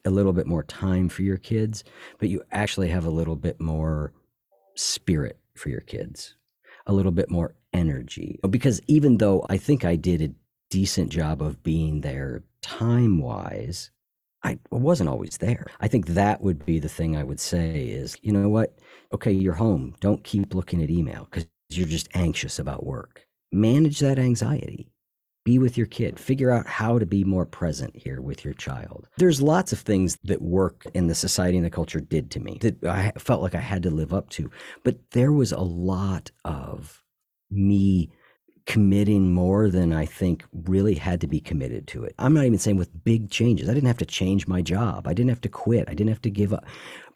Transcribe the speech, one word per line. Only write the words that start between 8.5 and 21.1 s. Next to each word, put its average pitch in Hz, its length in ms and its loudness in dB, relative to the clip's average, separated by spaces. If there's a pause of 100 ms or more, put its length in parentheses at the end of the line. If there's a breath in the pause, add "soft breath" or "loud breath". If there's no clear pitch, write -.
Because 120 360 2
even 143 300 6
though 98 320 4
I 98 80 0
think 143 260 0
I 85 120 2
did 82 260 0
a 73 100 -2 (380)
decent 95 400 0
job 78 320 -2
of 76 220 -4
being 78 380 0
there 69 420 -8 (180)
time-wise, 90 1300 0 (520)
I - 160 -6 (120)
wasn't 127 380 2
always 67 300 -6
there. - 260 -2 (140 loud breath)
I 104 80 -2
think 95 200 2
that 101 340 2
would 87 240 -2
be 82 140 2
the 76 100 -4
thing 80 280 -2
I 73 60 -4
would - 160 -8
say 85 500 -2
is, 131 320 -8
"You 104 100 -2
know 101 180 2
what? 110 280 0 (340 loud breath)
Okay, 104 200 0
you're 95 220 2
home. 82 480 0
Don't 101 220 0
keep 101 300 -2
looking 90 300 -2
at 76 80 -2
email 82 400 -2